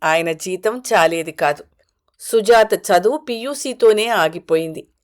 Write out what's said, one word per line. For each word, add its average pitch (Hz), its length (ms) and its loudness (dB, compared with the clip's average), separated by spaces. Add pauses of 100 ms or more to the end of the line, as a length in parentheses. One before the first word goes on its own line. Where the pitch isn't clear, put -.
ఆయన 165 280 0
జీతం 185 520 -6 (100)
చాలేది 165 380 2
కాదు. 147 320 -4 (560)
సుజాత 220 540 2
చదువు 202 440 0
పీయూసీతోనే 240 920 0
ఆగిపోయింది. 160 800 -2 (160)